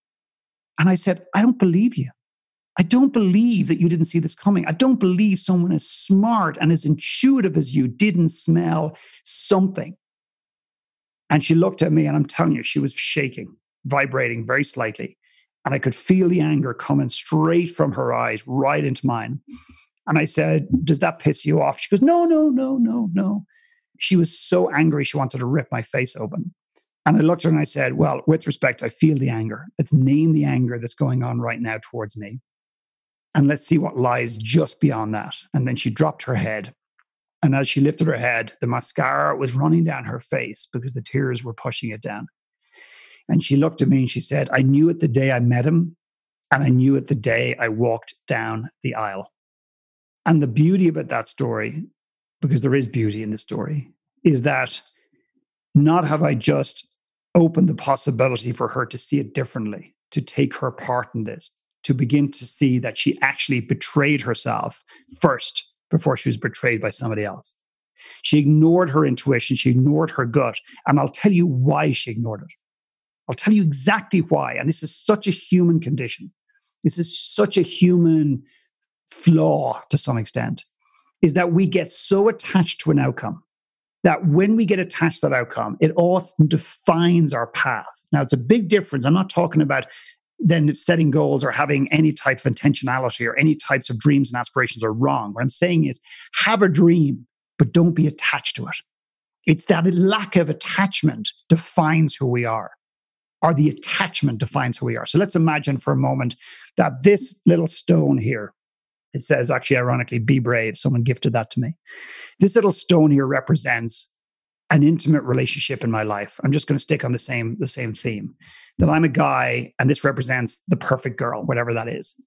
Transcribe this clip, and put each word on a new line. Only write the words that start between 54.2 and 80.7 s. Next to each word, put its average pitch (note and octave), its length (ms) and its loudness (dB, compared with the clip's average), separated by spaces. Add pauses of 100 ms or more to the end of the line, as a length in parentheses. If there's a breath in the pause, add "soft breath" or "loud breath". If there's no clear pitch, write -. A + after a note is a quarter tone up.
is C#3 180 4
that C3 400 -2 (920)
not D#3 320 4
have D3+ 200 0
I D3 100 2
just C#3 540 -2 (460)
opened E3+ 340 4
the C#3+ 60 0
possibility B2+ 760 -2
for B2 180 -4
her B2+ 180 -4
to - 100 -12
see - 220 -2
it C3+ 160 -8
differently, G#2+ 600 -8 (160)
to C#3 120 -4
take C#3 320 -2
her C3 160 -6
part B2 440 -6
in A2+ 100 -4
this, A2 300 -10 (280)
to C#3+ 100 -2
begin C3+ 380 2
to B2 160 -8
see B2+ 320 0
that A2+ 180 -6
she - 240 0
actually C3+ 400 -2
betrayed C#3+ 640 0
herself - 600 -6 (380 soft breath)
first - 500 -2 (200)
before C#3 260 0
she - 140 -2
was A2 80 -4
betrayed A#2 420 -4
by A2 80 -4
somebody G#2+ 360 -4
else. - 300 -10 (680 loud breath)
She - 160 4
ignored D#3 500 6
her D3 160 2
intuition. C3 500 0
She B2+ 160 2
ignored D3 420 2
her C3 120 -2
gut. A#2+ 340 0 (280 loud breath)
And C#3+ 120 4
I'll C#3 120 0
tell - 200 2
you F3 160 4
why D3 460 2
she - 180 -4
ignored A2 320 -6
it. - 120 -20 (720)
I'll C3 60 -2
tell - 180 2
you G#3 100 6
exactly F3+ 580 0
why. C#3+ 340 0
And - 120 -4
this - 160 -2
is - 140 -2
such G#3 300 0
a G3 40 0
human E3+ 480 2
condition. C#3 540 -6 (520)
This D#3+ 120 2
is E3+ 220 -2
such G3+ 400 0
a F3+ 40 4
human D#3+ 800 2 (680 soft breath)
flaw D#3 800 2
to D3 80 0
some B2+ 180 0
extent, - 480 -6 (560)